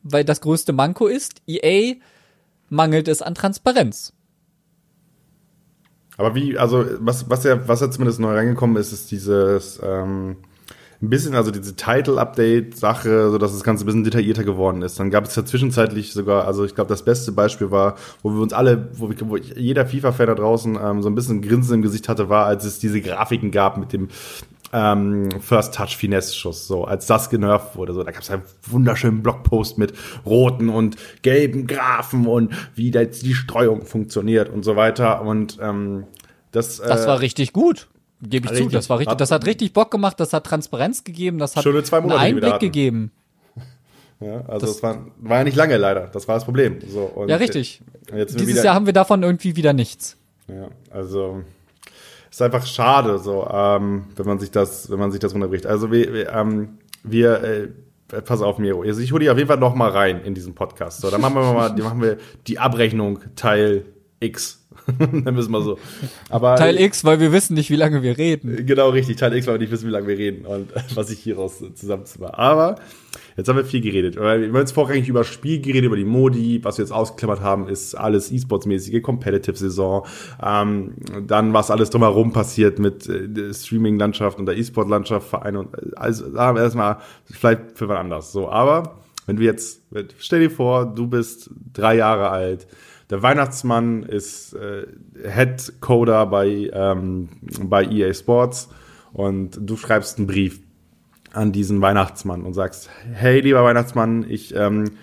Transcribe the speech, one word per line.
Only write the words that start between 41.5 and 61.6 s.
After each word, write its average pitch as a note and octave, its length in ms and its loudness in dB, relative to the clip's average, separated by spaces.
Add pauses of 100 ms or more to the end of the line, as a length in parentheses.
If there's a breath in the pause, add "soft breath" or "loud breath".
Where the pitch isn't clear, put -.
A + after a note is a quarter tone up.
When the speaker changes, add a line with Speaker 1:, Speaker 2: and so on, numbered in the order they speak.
Speaker 1:
hat D3+ 80 -2
Speaker 2:
Schöne D3 180 4
zwei C#3 140 0
Speaker 1:
einen E3 120 2
Speaker 2:
Monate, D#3 200 4
die - 60 2
wir C3+ 80 0
da - 60 2
Speaker 1:
Einblick - 40 2
Speaker 2:
hatten. G#3 140 0
Speaker 1:
gegeben. B2+ 460 0 (1080 soft breath)
Speaker 2:
Ja, G#2+ 260 -10
also G#2+ 200 -6
Speaker 1:
Das G#2+ 100 -4
Speaker 2:
es - 60 -12
war, A2 240 -4 (120)
war A2+ 200 0
ja C3 60 2
nicht C#3 120 0
lange D3 220 4
leider, G2 300 0
das G2+ 200 -12
war A2 60 2
das A#2 100 -2
Problem. B2 420 0
So, G2 140 -8
und G2+ 300 -6
Speaker 1:
Ja, D#3 60 2
richtig. B2 440 -4 (340)
Speaker 2:
jetzt G#2+ 180 -4
sind B2+ 80 -4
wir F#3+ 60 0
Speaker 1:
Dieses - 20 -2
Speaker 2:
wieder - 160 2
Speaker 1:
Jahr F#3+ 100 6
haben G3+ 100 2
wir G3+ 80 2
davon F#3+ 300 4
irgendwie F3 340 0
wieder D#3 160 4
nichts. - 460 -2 (300)
Speaker 2:
Ja, G2 200 -12 (220)
also F#2+ 520 -6 (880 loud breath)
ist - 120 -4
einfach B2 240 0
schade, A#2+ 520 2
so, G2 320 -4
ähm, G2+ 540 0 (100)
wenn F#2+ 120 -6
man G2+ 120 -2
sich G2 120 -8
das, - 400 -2
wenn G2 80 -6
man G2+ 140 -2
sich G2 80 -8
das G2 120 -2
runterbricht. F#2+ 340 -4
Also G#2+ 240 0
wir, A#2 220 2
wir, A2 180 -4
ähm, G#2+ 480 -2 (240)
wir, A#2 400 4
äh, G#2 260 -4 (520)
pass A2 220 -2
auf, G2+ 160 -2
Miro, G2 240 -2
also G#2+ 180 -4
ich B2 120 -4
hole D#3 80 2
dich D3+ 100 4
auf A#2+ 80 4
jeden C#3+ 100 0
Fall C#3+ 100 4
noch B2+ 160 2
mal A#2 160 2
rein F#2+ 320 2
in G2 120 -6
diesen F2+ 200 -12
Podcast. - 460 -10
So, G2 100 -4
dann G#2 120 0
machen C3+ 140 2
wir B2+ 180 2
mal, A#2 160 0